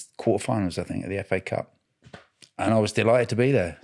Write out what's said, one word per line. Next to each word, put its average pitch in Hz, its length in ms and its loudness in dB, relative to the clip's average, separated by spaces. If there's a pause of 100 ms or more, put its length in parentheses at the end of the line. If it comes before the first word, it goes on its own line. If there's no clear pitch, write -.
(200)
quarterfinals, 110 580 -2
I 90 60 -4
think, - 220 -6
of - 40 -10
the 98 100 -4
F - 120 -6
A 95 80 0
Cup. - 340 -8 (840)
And 101 140 2
I 110 60 4
was 107 140 0
delighted 113 360 4
to 117 60 0
be 123 160 4
there, 90 320 0